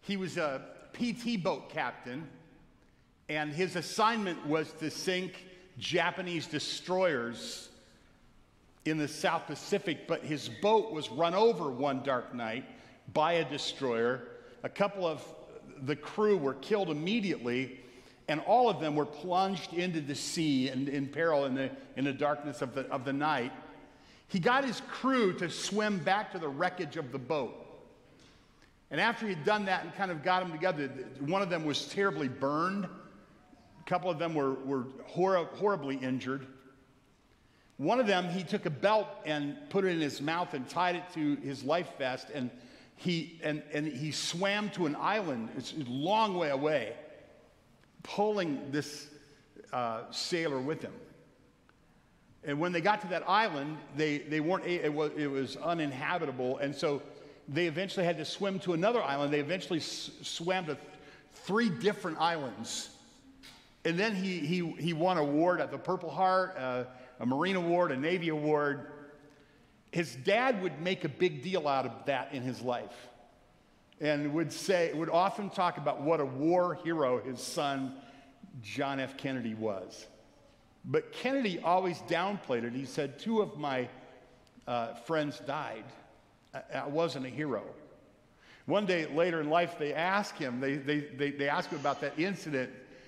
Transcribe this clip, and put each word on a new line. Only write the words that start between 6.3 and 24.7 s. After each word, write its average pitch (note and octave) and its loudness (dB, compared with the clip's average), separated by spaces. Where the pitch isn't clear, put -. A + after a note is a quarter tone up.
destroyers C#3+ -2
in D#3 2
the D3 0
South E3 0
Pacific, D#3+ -2
but - 0
his C3+ -4
boat G3+ 4
was C#3 -4
run E3 2
over F#3+ 4
one C3 0
dark B2+ 0
night A#2+ -4
by D#3 4
a D#3+ 4
destroyer. B2+ 0
A C3 -2
couple G3 0
of D#3 0
the C#3+ -2
crew G#3 4
were C3+ 2
killed F#3+ 0
immediately, D3 0
and D3+ 2
all A#3 6
of D#3 0
them D3+ 0
were D3 2
plunged F3+ -2
into F3 0
the C#3+ -4
sea C#3 2
and C3 -2
in C#3 -2
peril D3 4
in C3 0
the, C3+ 0
in C3+ 0
the C#3 2
darkness D3 0
of B2 -4
the, C3 -2
of C3+ -2
the C#3 -2
night. C#3 2
He G3 0
got B3 4
his B3 -2